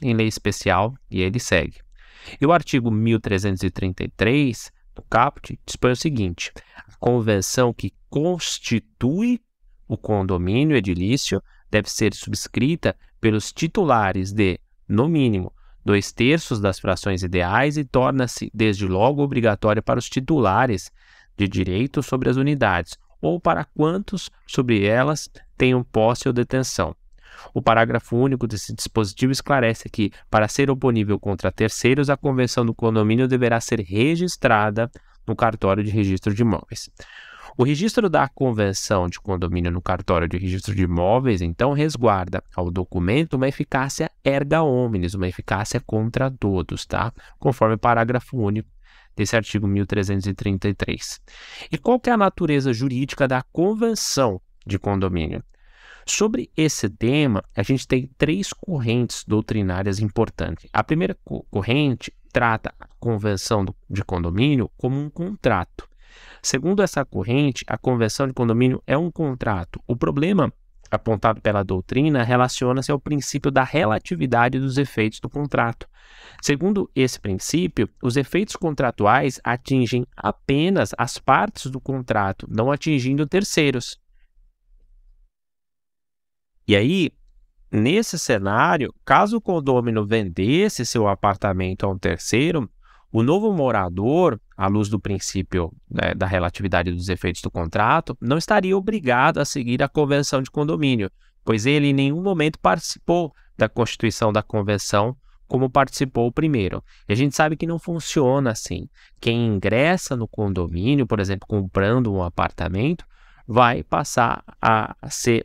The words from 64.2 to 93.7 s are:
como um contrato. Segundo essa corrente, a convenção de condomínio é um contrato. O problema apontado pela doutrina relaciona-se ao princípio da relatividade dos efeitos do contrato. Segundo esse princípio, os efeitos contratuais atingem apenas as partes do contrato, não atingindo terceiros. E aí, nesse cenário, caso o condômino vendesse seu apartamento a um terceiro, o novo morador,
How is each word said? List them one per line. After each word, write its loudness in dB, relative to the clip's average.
como -2
um -6
contrato. -4
Segundo 0
essa 0
corrente, -2
a -4
convenção 0
de -4
condomínio 2
é 0
um -2
contrato. -4
O -2
problema 0
apontado 0
pela 2
doutrina 0
relaciona-se 0
ao 0
princípio -2
da 4
relatividade 0
dos -2
efeitos -2
do -10
contrato. -4
Segundo 0
esse 0
princípio, -2
os -2
efeitos -2
contratuais 0
atingem 0
apenas 0
as -4
partes 0
do -6
contrato, -4
não 0
atingindo 0
terceiros. -2
E 4
aí, 2
nesse 0
cenário, 0
caso 4
o -4
condômino 0
vendesse 0
seu 0
apartamento 0
a 0
um -6
terceiro, 0
o 2
novo 2
morador, 0